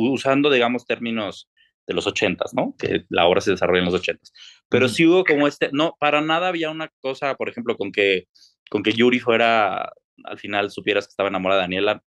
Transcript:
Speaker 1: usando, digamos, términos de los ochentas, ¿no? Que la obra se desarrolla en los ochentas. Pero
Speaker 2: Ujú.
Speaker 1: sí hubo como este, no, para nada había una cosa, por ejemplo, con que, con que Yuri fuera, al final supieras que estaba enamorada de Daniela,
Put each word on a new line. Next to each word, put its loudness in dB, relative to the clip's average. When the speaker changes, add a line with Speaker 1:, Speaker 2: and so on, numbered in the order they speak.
Speaker 1:
usando, 2
digamos, 2
términos -6
de -6
los -2
ochentas, -2
¿no? -2
Que -2
la 2
obra 4
se 0
desarrolla 2
en 0
los 0
ochentas. -6
Pero 2
Speaker 2:
Ujú. 0
Speaker 1:
sí 4
hubo 4
como 2
este, -4
no, -2
para 2
nada -2
había -4
una -10
cosa, -4
por -4
ejemplo, -6
con -6
que, 2
con -2
que 2
Yuri 4
fuera, 2
al -14
final -4
supieras -2
que -20
estaba -2
enamorada 0
de 0
Daniela, -2